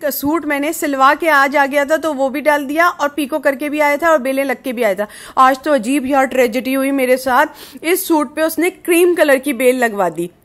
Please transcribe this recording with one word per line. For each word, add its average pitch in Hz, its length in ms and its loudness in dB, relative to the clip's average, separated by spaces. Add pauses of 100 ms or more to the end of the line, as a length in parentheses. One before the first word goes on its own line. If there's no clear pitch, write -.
सूट 294 400 -2
मैंने 294 280 -2
सिलवा 277 420 0
के 320 140 -2
आज 277 260 2
आ 277 100 2
गया 285 200 -2
था, 311 120 0
तो 311 160 -4
वो 269 160 -2
भी 269 120 -6
डाल 294 240 0
दिया 320 240 0
और 294 200 -4
पीको 294 300 -6
करके 277 300 -2
भी 294 100 -4
आया 285 180 2
था 330 140 2
और 311 60 4
बेलें 269 260 -2
लग 262 200 -4
के 254 100 -4
भी 233 100 -2
आया 196 120 2
था। 202 120 -4 (320)
आज 269 240 4
तो 302 100 2
अजीब 262 320 0
यार 269 220 2
ट्रेजेडी 254 460 0
हुई 269 200 0
मेरे 254 240 2
साथ, 262 640 -2
इस 349 240 -2
सूट 294 280 0
पे 311 60 -2
उसने 320 280 0
क्रीम 349 460 2
कलर 302 220 4
की 269 160 -4
बेल 254 240 2
लगवा 202 320 0
दी, 170 200 -6 (160)